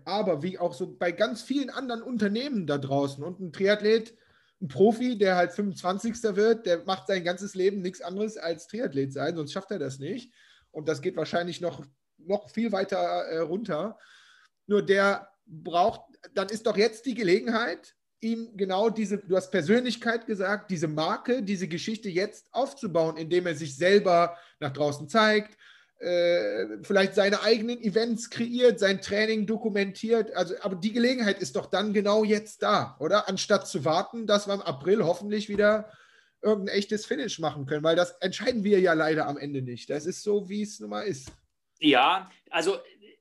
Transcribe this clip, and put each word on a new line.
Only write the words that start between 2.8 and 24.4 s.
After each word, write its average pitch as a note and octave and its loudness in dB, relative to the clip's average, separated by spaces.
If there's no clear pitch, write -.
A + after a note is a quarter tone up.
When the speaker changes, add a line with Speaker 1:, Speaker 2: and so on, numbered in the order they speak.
Speaker 1:
und F3+ -10
ein F3+ -10
Triathlet, G#3 2
ein E3+ -6
Profi, A3+ 4
der F#3+ 4
halt F3+ 2
fünfundzwanzigster G3 -2
wird, A3 2
der E3+ 2
macht F#3 -4
sein F#3+ 0
ganzes F#3 -4
Leben F#3+ 2
nichts F3+ -6
anderes G3+ -6
als E3 -6
Triathlet C#3 -4
sein, C#3 -2
sonst D3+ -6
schafft F#3+ -8
er G#3 -6
das C3+ -6
nicht. F#3 -10
Und D#3 -8
das D3 -2
geht F#3 -4
wahrscheinlich F3 -4
noch, C#3+ -6
noch G3 -4
viel A3+ -2
weiter, G3 -2
äh, F3 -2
runter. F3+ -4
Nur G3+ 4
der G3 2
braucht, E3+ 0
dann F#3+ -2
ist G#3 -4
doch E3 2
jetzt A3 0
die C4 -4
Gelegenheit, A3+ 0
ihm A3+ -6
genau G3 0
diese, G#3+ -4
du F3+ -2
hast F#3 0
Persönlichkeit A#3 0
gesagt, G3 -4
diese E3 0
Marke, F#3 -2
diese F#3+ -4
Geschichte G3 -6
jetzt F#3 -4
aufzubauen, E3+ -2
indem E3 0
er E3+ -2
sich C#3+ -8
selber F3 4